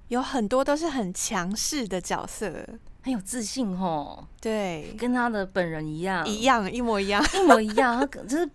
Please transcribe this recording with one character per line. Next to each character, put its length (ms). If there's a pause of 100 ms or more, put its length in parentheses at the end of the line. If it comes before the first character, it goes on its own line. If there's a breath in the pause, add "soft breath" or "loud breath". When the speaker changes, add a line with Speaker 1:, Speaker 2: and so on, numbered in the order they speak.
Speaker 1:
有 120
很 260
多 160
都 140
是 140
很 240
强 420
势 320
的 100
角 280
色， 400 (360)
Speaker 2:
很 100
有 80
自 220
信 340
吼。 500 (140)
Speaker 1:
对， 580
Speaker 2:
跟 140
他 160
的 160
本 260
人 160
一 140
样。 260
Speaker 1:
一 160
样， 280
一 100
模 200
一 80
样。 200
Speaker 2:
<laughs> 60
一 60
模 200
一 140
样， 240
他 80
可-， 180
就 120
是 180